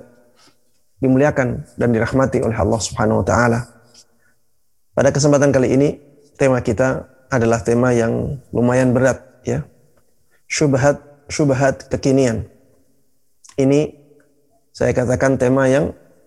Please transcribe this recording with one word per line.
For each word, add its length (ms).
dimuliakan 640
dan 160
dirahmati 480
oleh 160
Allah 240
Subhanahu 400
wa 20
taala. 340
Pada 200
kesempatan 440
kali 200
ini, 140
tema 180
kita 480
adalah 320
tema 320
yang 560
lumayan 480
berat, 220
ya. 160
Syubhat, 500
syubhat 640
kekinian. 560
Ini 340
saya 220
katakan 420
tema 300
yang 240